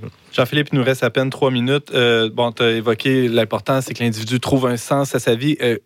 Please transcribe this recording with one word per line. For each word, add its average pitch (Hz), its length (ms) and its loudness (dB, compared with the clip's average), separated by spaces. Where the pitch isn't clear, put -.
Jean-Philippe, 143 400 0
il 147 60 2
nous 127 60 2
reste 131 180 0
à 123 80 2
peine 131 200 0
trois 135 200 0
minutes. 131 420 -2
Euh, 117 380 2
bon, 120 220 -2
t'as 120 180 0
évoqué 117 580 0
l'important, 117 520 0
c'est 117 140 -8
que 120 100 -4
l'individu 110 340 -2
trouve 131 280 0
un 123 100 0
sens 139 400 -2
à - 20 2
sa 127 160 2
vie. 139 260 0
Euh, 117 260 0